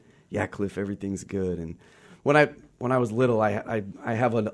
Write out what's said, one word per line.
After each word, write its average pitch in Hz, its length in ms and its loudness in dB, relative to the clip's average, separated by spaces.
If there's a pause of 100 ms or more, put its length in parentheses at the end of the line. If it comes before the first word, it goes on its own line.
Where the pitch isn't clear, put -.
(300)
"Yeah, 101 160 -2
Cliff, 101 320 -6
everything's 98 460 -6
good." 92 340 -4
And 82 180 -8 (480)
when 143 120 4
I, 147 120 8 (300)
when 123 140 -2
I 127 60 4
was 120 140 2
little, 120 280 4
I, 107 120 4
I, 110 300 -4 (220)
I 117 100 -2
have 117 200 2
a, 107 180 0